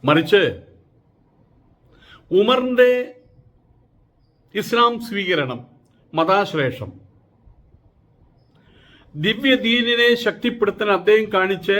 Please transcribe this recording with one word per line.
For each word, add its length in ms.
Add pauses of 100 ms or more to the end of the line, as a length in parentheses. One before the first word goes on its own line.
മറിച്ച് 380 (2000)
ഉമറിന്റെ 520 (1700)
ഇസ്ലാം 320 (140)
സ്വീകരണം, 540 (580)
മതാശ്ലേഷം, 720 (2250)
ദിവ്യദീനിനെ 840 (160)
ശക്തിപ്പെടുത്താൻ 640 (100)
അദ്ദേഹം 360
കാണിച്ച 460